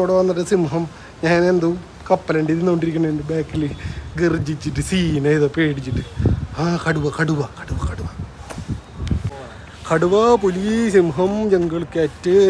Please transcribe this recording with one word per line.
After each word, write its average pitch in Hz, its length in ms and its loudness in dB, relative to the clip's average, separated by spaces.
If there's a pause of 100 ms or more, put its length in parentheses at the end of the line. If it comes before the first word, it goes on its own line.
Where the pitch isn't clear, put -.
കൂടെ 180 200 2
വന്നിട്ട് 180 320 2
സിംഹം 165 320 2 (400)
ഞാൻ 170 180 4 (100)
എന്തോ 170 180 2 (380)
കപ്പലണ്ടി 160 460 2
ഇരുന്നുകൊണ്ടിരിക്കണ 165 580 0
എൻ്റെ 147 180 -4
ബാക്കിൽ 156 320 -2 (580)
ഗർജിച്ചിട്ട് 156 680 -2
സീൻ 160 400 0
ചെയ്ത 151 180 4 (100)
പേടിച്ചിട്ട്. 135 460 0 (580)
ആ, 156 40 0 (200)
കടുവ, 156 220 0 (120)
കടുവ, 156 220 0 (180)
കടുവ, - 200 -6 (120)
കടുവ. - 160 -8 (1800)
കടുവ, 170 260 2 (280)
പുലി, 190 300 0 (220)
സിംഹം, 180 380 4 (200)
ജംഗിൾ 170 300 2 (120)
ക്യാറ്റ് 165 400 0 (160)